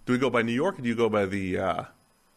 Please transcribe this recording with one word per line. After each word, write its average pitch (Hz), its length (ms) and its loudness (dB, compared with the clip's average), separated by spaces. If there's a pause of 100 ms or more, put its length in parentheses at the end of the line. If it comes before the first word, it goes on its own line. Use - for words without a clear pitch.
Do 127 80 2
we 127 60 4
go 131 100 2
by 117 140 2
New 117 100 -2
York 170 260 -2
or - 20 -12
do 120 60 -4
you 117 80 0
go 113 140 2
by 107 160 2
the, 95 320 -2
uh, 92 260 -2 (540)